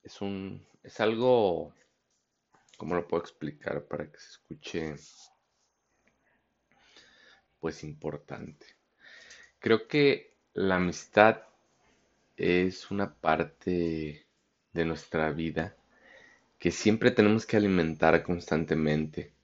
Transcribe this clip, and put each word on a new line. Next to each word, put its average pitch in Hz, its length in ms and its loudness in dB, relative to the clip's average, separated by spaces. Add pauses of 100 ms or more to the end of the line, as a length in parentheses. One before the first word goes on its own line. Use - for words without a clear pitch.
es - 180 -16
un, 98 420 -8 (200)
es - 160 -20
algo, 110 720 0 (1040)
¿cómo 80 160 -6
lo 85 140 -2
puedo 85 160 -2
explicar 73 640 -10
para 78 200 -10
que - 140 -20
se - 100 -20
escuche, 80 680 -12 (2750)
pues, 80 240 -8
importante? 73 840 -12 (920)
Creo 110 300 2
que - 480 2 (180)
la 95 220 2
amistad 92 680 4 (960)
es 92 540 0
una 101 240 -6
parte 80 1120 -2 (460)
de 82 120 -2
nuestra 80 460 -4
vida 82 440 -6 (840)
que 87 100 0
siempre 107 400 4
tenemos 107 380 4
que 113 100 0
alimentar 82 640 2
constantemente. 78 1120 -2 (100)